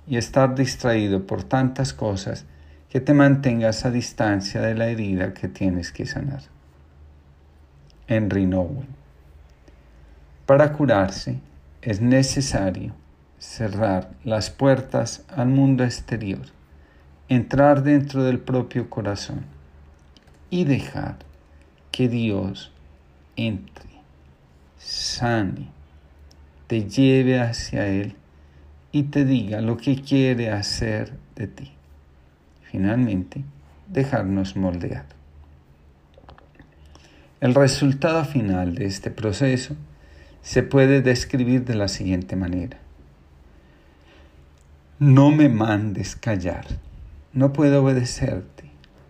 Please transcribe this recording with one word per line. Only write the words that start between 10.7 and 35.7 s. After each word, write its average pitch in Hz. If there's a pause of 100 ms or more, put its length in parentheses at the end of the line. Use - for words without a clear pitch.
curarse 123 (440)
es 104
necesario 131 (440)
cerrar 101 (160)
las 107
puertas 123
al 127
mundo 135
exterior, 110 (840)
entrar 135
dentro 139
del 127
propio 123
corazón 110 (1040)
y 180
dejar 101 (760)
que 127
Dios 101 (640)
entre, 107 (880)
sane, - (1000)
te 107
lleve 131
hacia 117
Él 101 (760)
y 147
te 143
diga 107
lo 113
que 135
quiere 127
hacer 107 (240)
de 101
ti. - (880)
Finalmente, 101 (420)
dejarnos 98
moldear. 90 (2250)